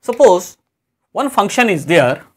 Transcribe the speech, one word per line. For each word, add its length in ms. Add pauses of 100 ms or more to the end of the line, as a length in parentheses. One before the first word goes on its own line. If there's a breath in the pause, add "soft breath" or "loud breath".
suppose 560 (540)
one 180
function 400
is 160
there 380 (140)